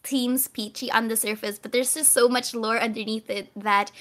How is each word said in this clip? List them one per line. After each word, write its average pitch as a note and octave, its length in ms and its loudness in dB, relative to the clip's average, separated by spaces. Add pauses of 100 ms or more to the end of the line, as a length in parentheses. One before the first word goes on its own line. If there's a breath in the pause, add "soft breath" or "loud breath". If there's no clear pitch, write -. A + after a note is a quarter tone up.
seems B3+ 440 0
peachy G#3+ 440 -10
on A3+ 180 2
the A3+ 60 -2
surface, G#3+ 440 -4
but - 120 -14
there's B3 220 2
just D#4 180 2
so B3 160 6
much B3 280 0
lore A3+ 240 0
underneath A3 500 -4
it G3+ 260 -6
that G3+ 460 0